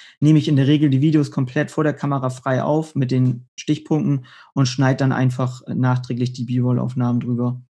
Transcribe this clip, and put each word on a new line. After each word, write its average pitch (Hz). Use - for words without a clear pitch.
nehme 151
ich 135
in 147
der 131
Regel 147
die 131
Videos 151
komplett 139
vor 156
der 147
Kamera 139
frei 131
auf 156
mit 131
den 127
Stichpunkten 147
und 135
schneid 131
dann 131
einfach 127
nachträglich 127
die 123
B-Roll-Aufnahmen 123
drüber. 123